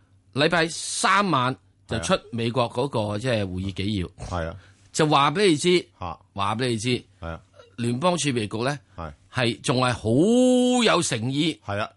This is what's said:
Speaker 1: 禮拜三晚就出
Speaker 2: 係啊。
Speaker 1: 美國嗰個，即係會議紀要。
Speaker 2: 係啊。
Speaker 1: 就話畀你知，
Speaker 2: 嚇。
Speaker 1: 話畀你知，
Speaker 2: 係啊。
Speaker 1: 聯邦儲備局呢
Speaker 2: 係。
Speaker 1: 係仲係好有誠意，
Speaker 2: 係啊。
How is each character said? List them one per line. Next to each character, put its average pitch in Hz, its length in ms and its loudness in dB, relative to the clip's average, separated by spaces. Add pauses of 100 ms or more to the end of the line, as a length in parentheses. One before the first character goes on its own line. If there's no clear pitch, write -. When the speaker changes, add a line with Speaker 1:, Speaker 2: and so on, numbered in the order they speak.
(340)
Speaker 1:
禮 147 160 2
拜 165 200 0
三 196 600 0
晚 131 260 0 (320)
就 117 120 -4
出 - 140 -2
Speaker 2:
係 190 40 2
啊。 - 40 -4 (100)
Speaker 1:
美 117 180 -2
國 117 220 0
嗰 127 160 -2
個， 107 320 -2
即 123 100 -6
係 117 160 2
會 92 160 -6
議 95 120 -6
紀 98 280 -2
要。 - 240 -10
Speaker 2:
係 85 240 -4
啊。 85 60 -12 (360)
Speaker 1:
就 160 160 2
話 147 240 4
畀 196 180 2
你 156 80 4
知， 180 280 2 (140)
Speaker 2:
嚇。 85 200 -8 (140)
Speaker 1:
話 101 220 -2
畀 127 140 -2
你 120 80 -2
知， 117 260 -2 (180)
Speaker 2:
係 85 60 -10
啊。 80 120 -10 (380)
Speaker 1:
聯 123 220 -2
邦 180 180 0
儲 143 160 -2
備 110 140 -2
局 110 160 -6
呢 139 160 -4 (180)
Speaker 2:
係。 80 160 -10 (180)
Speaker 1:
係 120 300 -2
仲 127 160 0
係 127 160 2
好 - 160 -4 (760)
有 175 200 4
誠 120 260 -2
意， 143 340 -2
Speaker 2:
係 101 140 -6
啊。 107 200 -4